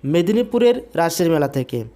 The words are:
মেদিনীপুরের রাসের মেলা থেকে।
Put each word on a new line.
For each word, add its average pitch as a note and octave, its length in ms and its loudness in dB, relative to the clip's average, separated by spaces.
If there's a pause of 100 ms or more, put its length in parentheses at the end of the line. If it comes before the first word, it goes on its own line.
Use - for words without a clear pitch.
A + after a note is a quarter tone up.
মেদিনীপুরের A3+ 720 2 (180)
রাসের E3 360 0
মেলা D3 180 2
থেকে। C3 300 -4 (180)